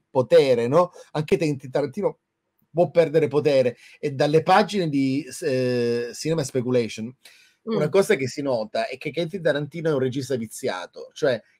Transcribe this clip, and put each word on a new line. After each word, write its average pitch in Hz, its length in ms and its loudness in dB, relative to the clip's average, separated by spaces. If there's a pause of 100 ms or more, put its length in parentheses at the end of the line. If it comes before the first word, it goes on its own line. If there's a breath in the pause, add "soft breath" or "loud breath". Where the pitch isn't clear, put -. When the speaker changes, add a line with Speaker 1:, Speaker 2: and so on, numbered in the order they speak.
Speaker 1:
potere, 131 600 4
no? 170 220 4 (220 loud breath)
Anche 156 240 0
Quentin 147 340 -2
Tarantino 151 480 -2 (540)
può 165 180 2
perdere 151 380 2
potere, 135 480 2 (240 loud breath)
e 151 120 -4
dalle 147 300 2
pagine 190 460 2
di 139 400 0
s-, - 140 -14
eh, 123 720 -2
Cinema 160 280 -2
Speculation 123 720 -2 (560 soft breath)
una 175 180 0
Speaker 2:
Mm. - 0 -
Speaker 1:
cosa 196 280 2
che 135 120 -4
si - 140 -10
nota 113 440 -2
è 131 120 -10
che 151 140 -10
Quentin 170 300 -6
Tarantino 151 480 -2
è - 20 0
un 143 60 0
regista 131 380 -4
viziato, 101 760 -8
cioè 127 280 -2 (200)